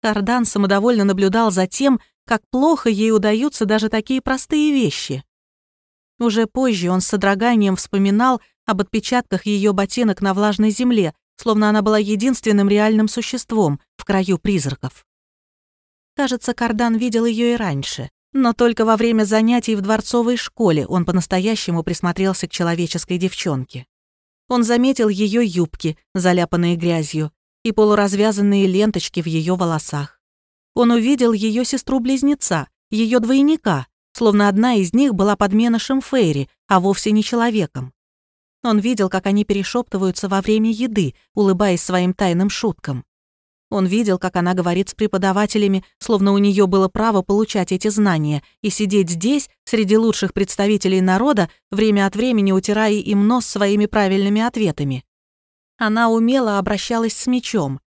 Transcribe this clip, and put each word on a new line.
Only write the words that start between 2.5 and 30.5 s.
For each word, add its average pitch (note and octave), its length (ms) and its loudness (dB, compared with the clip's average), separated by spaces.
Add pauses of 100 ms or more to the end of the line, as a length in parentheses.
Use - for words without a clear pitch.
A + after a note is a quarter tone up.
плохо C#4 380 2
ей A3 220 2
удаются A3 540 0
даже G#3+ 240 0
такие A3+ 320 -2
простые D4+ 520 0
вещи. E3 520 -2 (960)
Уже A3+ 260 2
позже A3 440 -2
он F#3 100 2
с F3+ 60 0
содроганием G3+ 680 0
вспоминал G#3 640 0 (240)
об F#3 160 -2
отпечатках G3+ 680 -4
ее G#3 260 0
ботинок G3 480 0
на G3 140 0
влажной G#3 360 2
земле, G#3+ 440 0 (220)
словно G#3+ 320 0
она G#3+ 140 2
была G#3+ 160 2
единственным G#3 680 0
реальным G#3+ 400 2
существом G#3+ 720 -2 (160)
в - 80 -16
краю F#3+ 340 0
призраков. C#3+ 680 -4 (1120)
Кажется, B3+ 380 -2
Кардан A#3 420 -2
видел A3+ 280 0
ее A#3 300 0
и - 20 -4
раньше, C#3+ 540 -6 (220)
но B3+ 200 2
только A#3 320 2
во A3 120 4
время A3 280 2
занятий A3 500 2
в G3+ 60 -2
дворцовой A3+ 560 0
школе E3+ 500 0
он F3 180 0
по-настоящему F#3 760 -2
присмотрелся F3+ 640 -2
к - 40 -10
человеческой E3+ 680 -4
девчонке. C#3+ 680 -6 (600)
Он B3 160 2
заметил A#3+ 440 2
ее G#3 320 0
юбки, E3+ 560 -2 (180)
заляпанные F3 640 0
грязью, D#3 560 -4 (320)
и A3+ 80 -2
полуразвязанные G3+ 960 2
ленточки F#3+ 540 -2
в D#3+ 60 -4
ее D#3+ 300 -2
волосах. D#3 640 -4 (540)